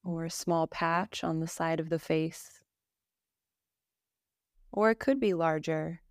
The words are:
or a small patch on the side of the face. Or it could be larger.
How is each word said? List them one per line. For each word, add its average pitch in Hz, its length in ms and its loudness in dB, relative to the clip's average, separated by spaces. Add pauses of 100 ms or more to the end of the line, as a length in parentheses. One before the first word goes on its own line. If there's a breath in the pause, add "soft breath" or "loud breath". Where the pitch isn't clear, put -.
or 170 200 -4
a 170 60 -6
small 165 360 0
patch - 580 -2
on 160 160 0
the 165 80 -4
side 165 320 -2
of 160 80 -6
the 165 100 0
face. - 640 -4 (2000)
Or 214 180 6
it 220 80 2
could 277 200 2
be 220 160 2
larger. 160 760 -2